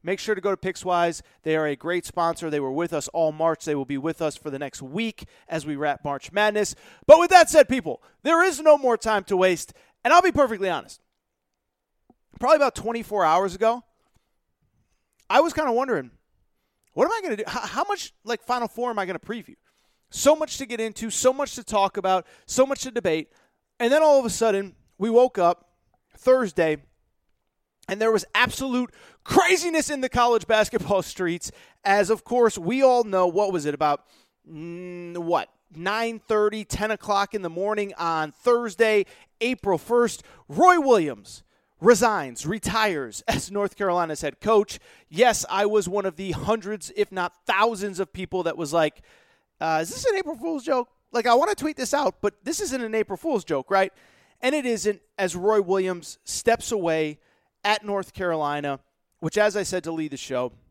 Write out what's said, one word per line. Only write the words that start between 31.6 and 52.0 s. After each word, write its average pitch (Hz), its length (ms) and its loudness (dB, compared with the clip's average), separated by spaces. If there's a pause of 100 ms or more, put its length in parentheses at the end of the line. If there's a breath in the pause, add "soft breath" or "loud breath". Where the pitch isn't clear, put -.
as, 196 240 2
of 220 160 -2
course, 240 320 2
we 214 260 0
all 247 220 6
know, 190 220 2
what 190 260 0
was 160 140 -2
it, 147 80 -2
about, 147 320 0 (440 soft breath)
mm, 175 680 -14
what, 170 320 -2 (260)
nine 220 420 -4
thirty, 208 460 0
ten 214 260 -4
o'clock 202 440 -2
in 208 80 -6
the 170 80 -6
morning 202 480 -4
on 160 340 -2
Thursday, 226 720 2 (380 soft breath)
April 226 340 -2
first, 233 460 0 (260 soft breath)
Roy 339 320 4
Williams 160 640 0 (360)
resigns, 185 680 2
retires 185 800 -4
<laughs> - 40 -2
as - 220 -4
North 202 260 -4
Carolina's 175 460 -2
head 147 180 -8
coach. 214 380 2 (320 soft breath)
Yes, 220 400 2
I 196 160 0
was 208 200 0
one 196 200 -6
of 175 100 -6
the 185 160 -8
hundreds, 202 640 -6
if 208 160 -2
not 180 220 -6 (100)
thousands, 202 560 0
of 190 140 -6
people 185 300 -6
that 165 120 -2
was 160 160 -6
like, 156 300 2 (580 soft breath)
uh, 160 220 0
"Is 170 80 -8
this 508 160 -6
an 440 100 2
April 330 200 -6
Fool's 285 280 -8
joke?" 254 240 -2 (240)
Like, 220 140 -2
I 240 80 6
wanna 339 200 2
tweet 302 220 -6
this 254 160 -4
out, 277 300 -2